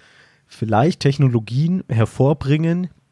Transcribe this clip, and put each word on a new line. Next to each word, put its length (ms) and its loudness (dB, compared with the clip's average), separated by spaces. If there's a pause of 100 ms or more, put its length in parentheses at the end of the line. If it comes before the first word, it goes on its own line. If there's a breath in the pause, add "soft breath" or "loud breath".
(480 soft breath)
vielleicht 520 0
Technologien 880 0
hervorbringen, 1000 0 (220)